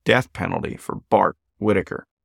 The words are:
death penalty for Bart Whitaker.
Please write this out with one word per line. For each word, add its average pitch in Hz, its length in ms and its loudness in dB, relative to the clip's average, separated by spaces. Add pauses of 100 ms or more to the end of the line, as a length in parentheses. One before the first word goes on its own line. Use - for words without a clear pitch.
death 120 280 2
penalty - 420 -6
for - 260 -10 (100)
Bart 98 260 4 (220)
Whitaker. 101 480 -2 (180)